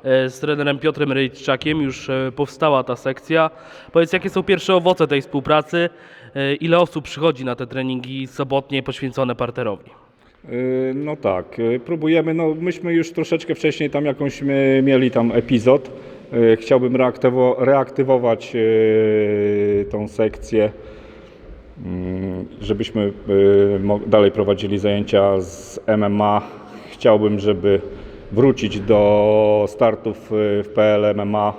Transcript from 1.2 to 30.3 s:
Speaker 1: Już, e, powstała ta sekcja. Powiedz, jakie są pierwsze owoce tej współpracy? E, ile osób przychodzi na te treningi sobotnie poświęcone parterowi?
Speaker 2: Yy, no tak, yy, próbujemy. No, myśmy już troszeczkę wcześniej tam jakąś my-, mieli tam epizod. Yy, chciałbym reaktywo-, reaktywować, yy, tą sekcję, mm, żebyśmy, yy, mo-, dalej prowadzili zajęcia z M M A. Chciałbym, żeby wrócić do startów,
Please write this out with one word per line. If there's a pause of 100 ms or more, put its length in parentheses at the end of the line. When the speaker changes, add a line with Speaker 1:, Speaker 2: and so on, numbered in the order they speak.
Speaker 1:
Już,
e,
powstała
ta
sekcja. (420)
Powiedz,
jakie
są
pierwsze
owoce
tej
współpracy? (460)
E,
ile
osób
przychodzi
na
te
treningi
sobotnie
poświęcone
parterowi? (580)
Speaker 2:
Yy,
no
tak,
yy,
próbujemy.
No,
myśmy
już
troszeczkę
wcześniej
tam
jakąś
my-,
mieli
tam
epizod. (420)
Yy,
chciałbym
reaktywo-,
reaktywować,
yy,
tą
sekcję, (1160)
mm, (160)
żebyśmy, (160)
yy,
mo-,
dalej
prowadzili
zajęcia
z
M
M
A. (480)
Chciałbym,
żeby (520)
wrócić
do
startów,